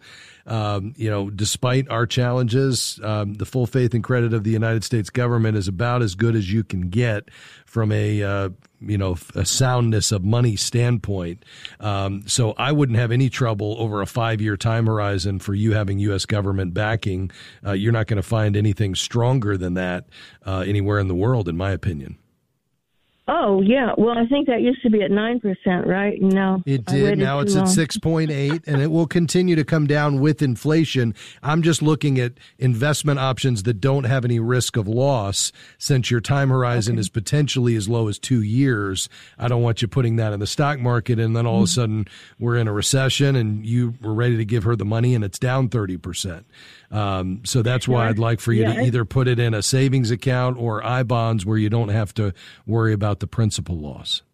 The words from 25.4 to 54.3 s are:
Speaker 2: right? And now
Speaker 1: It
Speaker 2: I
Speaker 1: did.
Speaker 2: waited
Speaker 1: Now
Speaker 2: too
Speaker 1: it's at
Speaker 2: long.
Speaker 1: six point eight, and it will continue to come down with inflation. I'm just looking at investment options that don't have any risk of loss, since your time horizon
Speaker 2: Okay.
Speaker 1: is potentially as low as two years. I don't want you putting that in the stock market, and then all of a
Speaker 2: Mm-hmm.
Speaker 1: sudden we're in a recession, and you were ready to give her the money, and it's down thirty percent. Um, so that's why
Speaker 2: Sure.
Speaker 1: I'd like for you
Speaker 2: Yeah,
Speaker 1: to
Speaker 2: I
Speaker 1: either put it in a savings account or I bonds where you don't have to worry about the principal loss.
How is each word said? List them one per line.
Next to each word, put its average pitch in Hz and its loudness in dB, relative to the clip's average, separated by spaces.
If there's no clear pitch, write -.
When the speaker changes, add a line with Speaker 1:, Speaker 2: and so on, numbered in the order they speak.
Speaker 2:
right? 196 0
And 190 4
now 190 2
Speaker 1:
It 139 0
Speaker 2:
I 131 -4
Speaker 1:
did. - 4
Speaker 2:
waited - 2
Speaker 1:
Now 139 0
Speaker 2:
too - 0
Speaker 1:
it's 196 2
at 190 4
Speaker 2:
long. 190 4
Speaker 1:
six 175 2
point 160 0
eight, 143 -2
and 143 0
it 147 2
will 165 2
continue 175 2
to 151 4
come 156 2
down 147 2
with 151 2
inflation. 135 2
I'm 156 0
just 160 2
looking 151 2
at 123 -2
investment 135 2
options 131 0
that 113 0
don't 135 2
have 123 0
any 120 0
risk 120 0
of 101 0
loss, 117 0
since 131 0
your 120 2
time 139 2
horizon 120 2
Speaker 2:
Okay. 113 0
Speaker 1:
is 92 -4
potentially 120 0
as 101 -2
low 113 0
as 104 -4
two 120 0
years. 107 0
I 117 -4
don't 120 2
want 117 0
you 110 0
putting 117 0
that 110 0
in 101 -6
the 104 -4
stock 143 0
market, 120 0
and 113 0
then 117 0
all 113 0
of 202 4
a - 6
Speaker 2:
Mm-hmm. 147 0
Speaker 1:
sudden 107 -2
we're 120 0
in 113 2
a 104 -2
recession, 135 2
and 107 -2
you 117 0
were 107 -4
ready 120 2
to 110 -2
give 107 -2
her 117 2
the 101 -4
money, 117 2
and 110 2
it's 95 -6
down 127 0
thirty 95 -4
percent. 85 -10
Um, 98 -4
so 127 0
that's 123 0
why 120 2
Speaker 2:
Sure. 113 2
Speaker 1:
I'd 107 0
like 113 0
for 117 -2
you 113 4
Speaker 2:
Yeah, 113 2
Speaker 1:
to 110 -4
Speaker 2:
I 127 0
Speaker 1:
either 117 0
put 131 0
it 123 2
in 117 2
a 104 -2
savings 131 2
account 127 0
or 113 -4
I 123 0
bonds 113 0
where 110 2
you 107 2
don't 113 0
have 107 -2
to 101 0
worry 110 2
about 104 -2
the 101 -6
principal 92 -2
loss. 69 -8